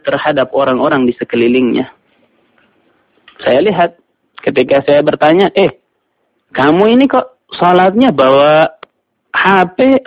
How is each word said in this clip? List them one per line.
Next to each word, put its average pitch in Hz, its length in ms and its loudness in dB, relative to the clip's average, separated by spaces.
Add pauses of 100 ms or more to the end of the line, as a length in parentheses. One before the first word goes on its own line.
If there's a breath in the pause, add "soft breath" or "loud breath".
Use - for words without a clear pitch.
terhadap 139 500 -4
orang-orang 131 540 -2
di 120 80 -4
sekelilingnya. 120 720 -2 (1500)
Saya 135 240 0
lihat, 175 320 -2 (460)
ketika 139 400 -2
saya 147 180 2
bertanya, 156 540 0
"Eh, - 160 0 (840)
kamu 185 460 2
ini 277 80 2
kok 254 320 -4 (160)
salatnya 185 580 2
bawa 143 540 2 (680)
H 185 400 0
P, 262 340 2